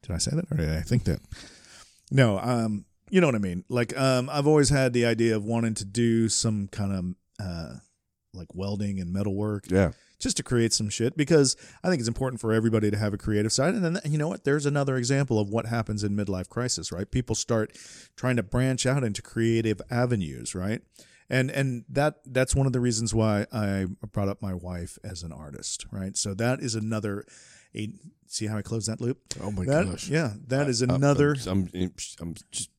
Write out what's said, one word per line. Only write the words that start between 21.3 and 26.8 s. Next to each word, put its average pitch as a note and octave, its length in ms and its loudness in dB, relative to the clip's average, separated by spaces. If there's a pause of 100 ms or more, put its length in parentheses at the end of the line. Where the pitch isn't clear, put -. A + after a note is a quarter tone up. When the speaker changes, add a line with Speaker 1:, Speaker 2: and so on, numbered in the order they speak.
Speaker 1:
and C3 380 -2
that, C#3+ 360 0
that's B2+ 300 0
one C3+ 120 2
of B2+ 60 2
the B2+ 60 0
reasons A2+ 340 0
why G#2+ 380 2
I G2 360 -2 (260)
brought G2+ 160 0
up G2 120 -8
my F#2+ 120 -6
wife F2 500 -10
as F2 200 -12
an E2 100 -10
artist, - 580 -12
right? G2 240 -6
So G2+ 200 -4
that B2 260 0
is A2+ 140 -4
another, G#2+ 500 -4 (500)